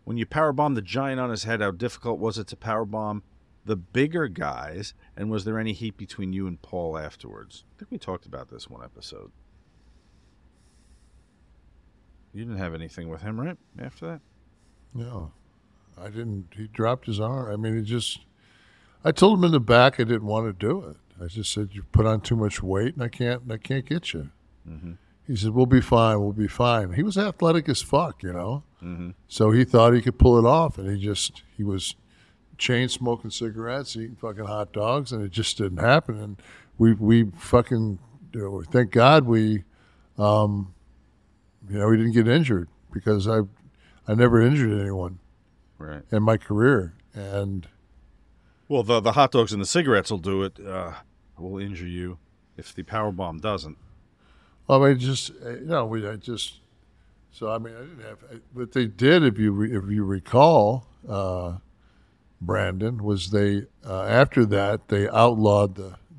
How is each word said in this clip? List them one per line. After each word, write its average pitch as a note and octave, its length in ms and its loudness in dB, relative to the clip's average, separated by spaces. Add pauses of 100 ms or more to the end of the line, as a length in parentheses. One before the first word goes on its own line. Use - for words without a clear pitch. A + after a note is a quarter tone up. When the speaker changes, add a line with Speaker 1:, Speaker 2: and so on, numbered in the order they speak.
Speaker 1:
When A#2 140 -8
you A2+ 100 -4
powerbomb D3 480 0
the G#2+ 80 -6
Giant C3 360 -6
on B2+ 120 -4
his G#2+ 140 -8
head, A2 160 -4
how G2+ 100 0
difficult A2+ 480 -6
was G#2+ 180 -4
it G#2+ 100 -10
to - 80 -16
powerbomb G#2+ 680 -6 (420)
the G#2+ 100 -2
bigger C#3+ 520 -4
guys, D#2 680 -10 (240)
and G#2+ 140 -6
was G2+ 140 -6
there A2 120 -6
any A2 160 -6
heat G#2+ 240 -10
between F#2+ 340 -10
you G2 140 -6
and F2 160 -10
Paul E2+ 380 -10
afterwards? G#1+ 640 -18 (120)
I - 40 -20
think G#3 100 -20
we B3 80 -14
talked - 300 -12
about B1+ 240 -18
this A#1 180 -20
one A#1 140 -20
episode. G#1+ 480 -20 (3000)
You G#2 100 -12
didn't A#2 160 -8
have F2 160 -6
anything E2 340 -14
with D#2+ 120 -12
him, G#2+ 180 -10
right, E3 180 -10 (240)
after C3 260 -16
that? E3 140 -14 (720)
Speaker 2:
No, A#2 380 -12 (680)
I F#2 100 -16
didn't. G#2 460 -10
He G#2+ 120 -14
dropped A2+ 400 -4
his G#2+ 120 -4
arm. A#2+ 320 -6
I G#2 40 -6
mean, A2 220 -4
he A2+ 60 -4
just, A2 360 -6 (840)
I D#3+ 80 2
told G3 280 6
him F3 60 4
in E3+ 60 4
the D3+ 80 4
back B2 400 6
I B2 40 0
didn't A2 220 -2
want A2 220 -2
to G#2 60 -6
do A2+ 300 -2
it. D#2 140 -16 (240)
I F2 60 -8
just G2 260 -8
said, G#2 180 -4
"You G2+ 120 -14
put - 220 2
on A2 160 0
too - 140 -2
much G#2+ 260 -2
weight, G2 340 -2
and C#3+ 80 -8
I A#2+ 40 -6
can't, B2 420 -6
I A2 80 -8
can't C3+ 280 -6
get - 280 -6
you." C#2+ 160 -10 (400)
Speaker 1:
Mm-hmm. D#2+ 240 -14 (320)
Speaker 2:
He C3+ 120 -6
said, G#2 140 -2
"We'll B2 140 4
be B2+ 160 6
fine. A2+ 380 4
We'll G2+ 140 -4
be G#2 160 -2
fine." A#2 440 0
He C#3 100 -2
was G3 140 -4
athletic E3 520 0
as B2+ 120 -2
fuck, D3 400 -2
you F2+ 120 -8
know? G2+ 300 -6 (200)
Speaker 1:
Mm-hmm. F2 280 -12 (180)
Speaker 2:
So G#2+ 220 4
he A#2+ 120 6
thought A#2+ 300 6
he A#2+ 80 4
could - 180 -4
pull B2 180 8
it A2+ 80 6
off, D#3 320 2
and F#2+ 160 -8
he G2+ 100 -6
just, - 380 -6 (160)
he G#2 60 -6
was G2+ 320 -6 (640)
chain B2 320 0
smoking A#2+ 420 -4
cigarettes, A#2 640 -8
eating A2+ 220 -12
fucking G#2+ 280 -10
hot G#2 280 -6
dogs, A#2 400 -2
and A2 100 -6
it G2 80 -8
just G#2+ 260 -4
didn't F#2 220 -4
happen. A#2+ 420 2
And G#2 200 -14 (360)
we, A2+ 160 6
we G#2+ 440 4
fucking, A2+ 600 0 (360)
you A#2+ 80 -10
know, G2 280 -8
thank A#2+ 220 2
God C3 340 6
we, A2 380 2 (560)
um, G#2 540 2 (960)
you G2+ 100 -4
know, G#2 80 2
we A2 100 6
didn't A#2 160 2
get A2+ 140 6
injured A#2+ 420 2 (240)
because G#2 340 0
I, A2 120 2 (680)
I G#2+ 60 -2
never A#2 260 6
injured A#2 400 4
anyone F#2+ 380 -6 (640)
Speaker 1:
Right. D#2 320 -16
Speaker 2:
in G#2+ 100 2
my A2 160 4
career. G#2+ 560 2 (220)
And G2 520 -6 (1000)
Speaker 1:
Well, C3+ 140 0
the, A2+ 160 2
the A2 140 2
hot C#3 180 4
dogs A2+ 200 2
and G#2 100 -4
the F#2+ 40 -2
cigarettes B2 460 2
will G2+ 80 -4
do F#2+ 240 -4
it. F#2+ 220 -8
Uh, F#2 260 -10 (480)
will F#2 180 -10
injure F#2+ 300 -10
you F2+ 320 -10 (360)
if - 180 -20
the F#2 100 -12
power G#2+ 280 -4
bomb F2 280 -8
doesn't. D#2 380 -8 (880)
Speaker 2:
Well, C3+ 160 6
I C#3 60 8
mean, C3 100 4
just, B2+ 320 -4 (120)
uh, A#2+ 60 -12
you A#2+ 160 -12
know, D#3 200 0
we, A2 220 -6
I G#2+ 80 -8
just, G#2+ 440 -12 (720)
so, A2 200 -8
I A2+ 60 -4
mean, A2+ 180 -12
I A#2 60 -20
didn't D3 220 -20
have, A2 140 -18 (140)
I, A2+ 40 -16 (180)
what B2 180 -8
they B2+ 140 2
did, B2+ 380 6
if A2+ 140 4
you G#2+ 140 4
re-, G#2+ 240 0
if F#2+ 160 -2
you G#2 140 0
recall, A#2+ 800 4 (200)
uh, F#2 500 -6 (840)
Brandon, G2+ 600 -4
was G2 280 -2
they, G2+ 320 0 (220)
uh, F#2+ 180 -6
after A#2+ 420 4
that, G2+ 420 -2
they G2+ 220 0
outlawed G#2+ 640 4
the, F#2+ 220 -16 (220)